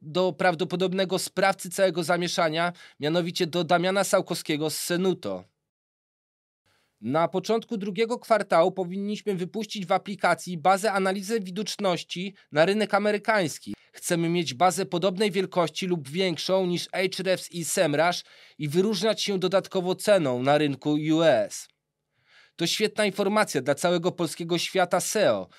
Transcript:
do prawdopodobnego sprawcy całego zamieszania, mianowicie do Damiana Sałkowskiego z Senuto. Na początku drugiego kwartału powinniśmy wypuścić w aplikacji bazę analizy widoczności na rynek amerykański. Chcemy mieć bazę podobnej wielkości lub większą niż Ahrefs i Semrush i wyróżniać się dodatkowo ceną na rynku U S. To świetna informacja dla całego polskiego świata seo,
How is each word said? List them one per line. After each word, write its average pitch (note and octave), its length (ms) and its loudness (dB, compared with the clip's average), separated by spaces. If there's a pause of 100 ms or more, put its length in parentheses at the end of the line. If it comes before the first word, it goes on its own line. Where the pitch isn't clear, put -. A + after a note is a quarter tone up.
do F3 320 0
prawdopodobnego F#3 840 0
sprawcy G3 500 -2
całego F3+ 340 0
zamieszania, F3 720 0 (260)
mianowicie E3+ 480 -2
do F3 160 -2
Damiana F3+ 400 2
Sałkowskiego D#3 640 -2
z D3+ 80 -6
Senuto. E3+ 640 -2 (1600)
Na D3+ 260 2
początku A3 500 -2
drugiego A3 420 -2
kwartału F#3+ 520 4
powinniśmy G3 640 -4
wypuścić G3+ 500 -6
w F3 60 -4
aplikacji F3+ 640 0
bazę F#3+ 340 2
analizy G3 480 0
widoczności F#3+ 920 -4 (180)
na D3+ 140 4
rynek G#3 280 0
amerykański. G#3 800 0 (180)
Chcemy E3+ 380 -2
mieć E3+ 240 -2
bazę F3+ 320 2
podobnej F#3+ 460 0
wielkości F#3 560 -2
lub D#3+ 220 -4
większą F#3 560 0
niż F3 260 -2
Ahrefs F#3 600 -2
i E3+ 140 -6
Semrush E3 580 2 (340)
i D3+ 100 -4
wyróżniać G3 540 0
się G3 180 -2
dodatkowo F#3 560 0
ceną C#3+ 480 2
na C#3+ 140 6
rynku D3+ 400 0 (160)
U D#3+ 100 4
S. A#2 440 2 (880)
To E3+ 120 -2
świetna G#3+ 380 0
informacja G3+ 560 0
dla C#3+ 140 0
całego F3 360 0
polskiego E3+ 460 -4
świata F3+ 420 0
seo, B2+ 480 0 (120)